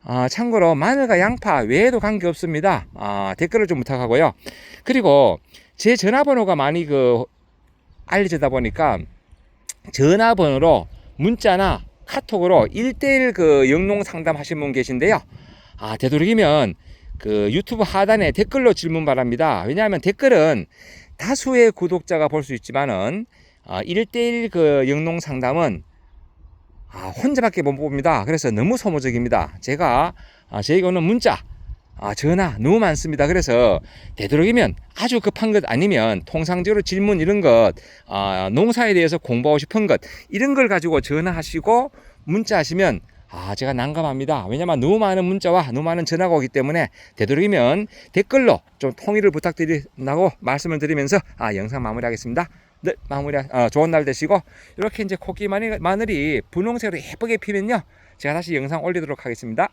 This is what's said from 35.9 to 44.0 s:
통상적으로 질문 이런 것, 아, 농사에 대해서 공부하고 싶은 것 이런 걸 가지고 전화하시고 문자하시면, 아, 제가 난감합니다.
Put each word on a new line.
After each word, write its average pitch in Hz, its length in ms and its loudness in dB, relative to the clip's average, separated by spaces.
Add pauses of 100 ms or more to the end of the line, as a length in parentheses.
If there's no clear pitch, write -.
통상적으로 180 560 -2
질문 196 380 0
이런 196 200 0
것, 117 320 6 (340)
아, 95 460 -4
농사에 226 420 2
대해서 165 240 2
공부하고 131 400 0
싶은 208 280 -2
것 139 140 2 (280)
이런 269 260 0
걸 262 140 4
가지고 165 320 0
전화하시고 170 920 -2 (340)
문자하시면, 175 760 0 (300)
아, 90 260 -10
제가 131 160 -4
난감합니다. 139 760 -4